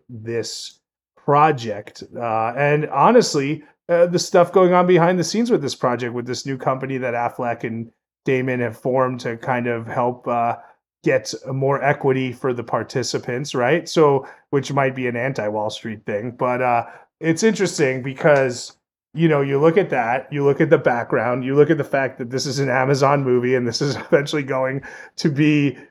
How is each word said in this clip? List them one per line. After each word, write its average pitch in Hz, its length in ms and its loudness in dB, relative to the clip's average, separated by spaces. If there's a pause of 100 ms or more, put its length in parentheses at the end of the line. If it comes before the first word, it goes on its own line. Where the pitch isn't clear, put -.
this 113 720 -10 (360)
project. 139 840 0 (140)
Uh, 113 400 -2
and 147 320 0
honestly, 156 720 2 (260)
uh, 170 180 4
the 175 120 -2
stuff 175 340 2
going 185 200 6
on 180 140 4
behind 180 320 4
the 165 60 -2
scenes 226 260 -2
with 160 120 2
this 127 140 -6
project, 120 380 -2
with 120 120 -6
this 123 200 -8
new 135 120 -4
company 135 400 -4
that 123 160 -4
Affleck 120 500 -4
and 113 260 -8 (340)
Damon 131 360 0
have 113 160 -4
formed 127 440 -2
to 117 160 -8
kind 123 320 -4
of 117 180 -4
help, 123 400 -4
uh, 117 300 -2 (480)
get 139 300 0 (180)
more 135 300 -2
equity 131 500 0
for 127 200 -4
the 120 120 -6
participants, 123 880 -6
right? 139 340 0
So, 143 380 4 (240)
which 139 220 -2
might 135 220 0
be 127 140 -4
an 120 80 -4
anti-Wall 107 540 -4
Street 107 340 -12
thing, 113 280 -6
but, 123 300 -2
uh, 120 240 2 (340)
it's 160 240 0
interesting 165 580 0
because, 135 720 2 (380)
you 160 140 2
know, 147 140 4
you 139 180 0
look 165 160 6
at 185 140 2
that, 123 420 -2
you 143 120 -2
look 143 160 4
at 156 100 2
the 156 80 6
background, 123 640 0
you 135 100 -4
look 147 160 6
at 151 80 2
the 143 60 -4
fact 135 340 -4
that 120 120 -10
this 131 160 -4
is 139 120 -4
an 139 100 0
Amazon 135 540 2
movie 123 320 2
and 123 120 0
this 113 140 -4
is 143 160 -2
<laughs> - 140 -14
eventually 143 320 0
going 131 400 -4 (340)
to - 120 -2
be 147 480 2 (140)